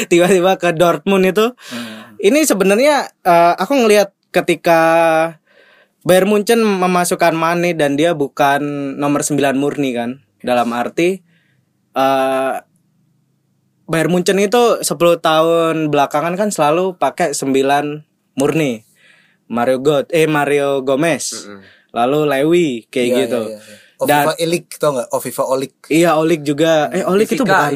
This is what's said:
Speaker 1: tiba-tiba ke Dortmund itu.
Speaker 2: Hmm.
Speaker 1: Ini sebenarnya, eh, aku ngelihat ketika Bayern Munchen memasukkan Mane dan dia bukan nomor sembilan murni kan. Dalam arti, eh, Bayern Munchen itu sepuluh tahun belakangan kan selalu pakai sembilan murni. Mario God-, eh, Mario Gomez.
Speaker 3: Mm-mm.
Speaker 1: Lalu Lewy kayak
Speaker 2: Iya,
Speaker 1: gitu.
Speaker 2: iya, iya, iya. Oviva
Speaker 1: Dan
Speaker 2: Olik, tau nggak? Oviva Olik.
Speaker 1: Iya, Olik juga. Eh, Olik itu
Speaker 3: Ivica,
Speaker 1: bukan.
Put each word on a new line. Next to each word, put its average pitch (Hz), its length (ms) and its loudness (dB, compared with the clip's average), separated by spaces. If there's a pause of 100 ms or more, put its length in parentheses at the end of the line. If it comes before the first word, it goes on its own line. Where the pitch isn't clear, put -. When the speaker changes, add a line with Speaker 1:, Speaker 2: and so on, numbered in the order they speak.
Speaker 1:
tiba-tiba 180 520 2
ke 175 160 -2
Dortmund 170 520 0
itu. 214 300 0 (100)
Speaker 2:
Hmm. - 540 -16
Speaker 1:
Ini 269 240 2
sebenarnya, 233 640 2 (140)
eh, 175 340 4
aku 233 240 -2
ngelihat 208 320 4 (220)
ketika 170 480 2 (1200)
Bayern 185 260 4
Munchen 208 300 2
memasukkan 180 720 2
Mane 170 400 0
dan 147 220 0
dia 156 180 2
bukan 143 460 0 (380)
nomor 143 240 -2
sembilan 143 340 -2
murni 143 380 -2
kan. 120 260 -8 (200)
Dalam 120 340 -2
arti, 143 420 -2 (800)
eh, 135 600 -2 (1300)
Bayern 160 240 -2
Munchen 180 280 0
itu 208 440 2
sepuluh 170 340 2
tahun 160 720 0
belakangan 151 460 0
kan 208 140 -2
selalu 175 480 -2
pakai 143 360 -2
sembilan 143 680 -2 (320)
murni. 143 480 -2 (640)
Mario 120 320 -2
God-, 139 320 -2
eh, 160 160 2
Mario 143 560 0
Gomez. 139 480 -2 (100)
Speaker 3:
Mm-mm. 101 220 -18 (300)
Speaker 1:
Lalu 123 340 0
Lewy 156 400 0 (180)
kayak 123 220 -4
Speaker 2:
Iya, 123 140 0
Speaker 1:
gitu. 120 240 -2
Speaker 2:
iya, 107 80 -10
iya, 107 100 -16
iya. - 140 -20 (200)
Oviva 135 140 -2
Speaker 1:
Dan 147 140 2 (120)
Speaker 2:
Olik, 165 280 -4 (120)
tau 151 160 -2
nggak? 123 180 -6
Oviva 131 360 -6
Olik. 135 280 -4 (140)
Speaker 1:
Iya, 170 260 2
Olik 160 280 0
juga. 147 480 0
Eh, 175 120 -4
Olik 196 280 0
itu 160 100 -2
Speaker 3:
Ivica, 247 80 0
Speaker 1:
bukan. 175 280 2